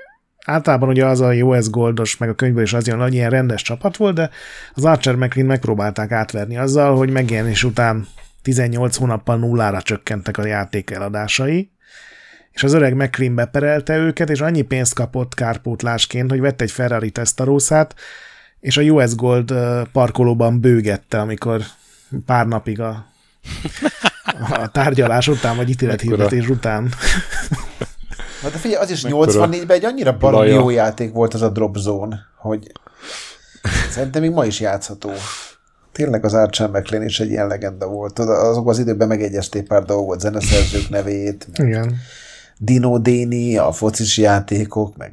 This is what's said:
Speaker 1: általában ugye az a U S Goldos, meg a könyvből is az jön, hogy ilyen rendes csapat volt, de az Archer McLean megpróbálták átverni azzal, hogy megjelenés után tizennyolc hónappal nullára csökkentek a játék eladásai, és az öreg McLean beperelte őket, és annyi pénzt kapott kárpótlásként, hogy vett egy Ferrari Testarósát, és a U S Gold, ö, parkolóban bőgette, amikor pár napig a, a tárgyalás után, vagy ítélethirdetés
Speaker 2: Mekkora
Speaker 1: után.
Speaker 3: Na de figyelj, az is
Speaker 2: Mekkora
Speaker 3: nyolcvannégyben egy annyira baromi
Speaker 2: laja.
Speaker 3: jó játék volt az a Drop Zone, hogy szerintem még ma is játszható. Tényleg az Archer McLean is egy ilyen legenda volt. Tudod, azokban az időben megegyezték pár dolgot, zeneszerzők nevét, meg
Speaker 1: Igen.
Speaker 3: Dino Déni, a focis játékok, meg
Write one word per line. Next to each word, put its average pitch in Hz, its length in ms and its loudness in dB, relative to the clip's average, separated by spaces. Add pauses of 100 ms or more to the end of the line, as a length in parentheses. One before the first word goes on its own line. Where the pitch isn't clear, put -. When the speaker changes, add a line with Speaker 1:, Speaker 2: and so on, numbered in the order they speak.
(460)
Speaker 1:
általában 147 440 2
ugye 131 160 4
az 131 160 4
a 123 120 4
U 123 280 4
S 110 80 0
Goldos, 117 480 0
meg 117 120 -2
a 110 60 -2
könyvből 120 280 2
is 107 100 0
az 117 140 0
jön, 117 140 -2
hogy 127 120 0
ilyen 120 160 2
rendes 123 320 0
csapat 180 360 -4
volt, 196 180 2
de 160 140 0 (440)
az 135 120 0
Archer 135 300 4
McLean 127 320 0
megpróbálták 107 640 -2
átverni 110 460 -4
azzal, 139 400 2
hogy 131 120 2
megjelenés 113 540 0
után 113 440 0 (340)
tizennyolc 120 540 0
hónappal 120 420 -2
nullára 113 440 0
csökkentek 104 560 -6
a 104 80 -4
játék 101 440 -4
eladásai, 104 800 -4 (800)
és - 120 -4
az 139 100 4
öreg 139 220 4
McLean 127 400 0
beperelte 143 600 0
őket, 160 320 0
és 139 120 0
annyi 160 200 0
pénzt 127 320 -2
kapott 123 400 -4
kárpótlásként, 120 960 -4
hogy 135 100 0
vett 131 220 0
egy 113 100 -2
Ferrari 117 400 -2
Testarósát, 139 840 2 (640)
és 131 180 -2
a 147 40 4
U 147 260 6
S 117 80 -2
Gold, 123 360 0
ö, 120 300 -2 (100)
parkolóban 120 680 2
bőgette, 110 600 2
amikor 110 420 -2 (640)
pár 120 220 2
napig 110 340 -4
a, 110 240 -8 (1500)
a 117 200 -4
tárgyalás 123 560 2
után, 123 280 0
vagy 123 140 -2
ítélethirdetés 110 680 0
Speaker 2:
Mekkora 123 180 0
Speaker 1:
után. 113 320 -2 (1500)
Speaker 3:
Na 143 60 -4
de 165 80 -10
figyelj, 202 260 -2
az 185 80 -4
is 156 100 -6
Speaker 2:
Mekkora 143 220 2
Speaker 3:
nyolcvannégyben 175 540 4
egy 180 80 0
annyira 220 320 0
baromi 110 300 6
Speaker 2:
laja. 131 120 6
Speaker 3:
jó 127 100 4
játék 110 420 0
volt 113 220 0
az 113 80 -2
a 113 80 2
Drop 104 280 -2
Zone, 101 420 -4 (180)
hogy 107 340 -8 (1160)
szerintem 135 320 -4
még 165 100 2
ma 156 140 2
is 104 140 -4
játszható. 101 520 -6 (800)
Tényleg 120 340 -2
az 104 80 0
Archer 110 360 2
McLean 101 340 -4
is 107 160 -4
egy 110 100 -2
ilyen 104 180 -2
legenda 98 400 -6
volt. 104 260 -8
Tudod, 113 240 0
azokban 117 360 2
az 117 60 -2
időben 110 280 2
megegyezték 104 600 -4
pár 101 160 2
dolgot, 95 360 -2
zeneszerzők 101 680 2
nevét, 101 580 -4 (100)
meg 139 100 2
Speaker 1:
Igen. 117 300 -2 (640)
Speaker 3:
Dino 123 380 4
Déni, 120 580 2
a 78 140 2
focis 107 460 -2
játékok, 104 800 0
meg 101 160 -16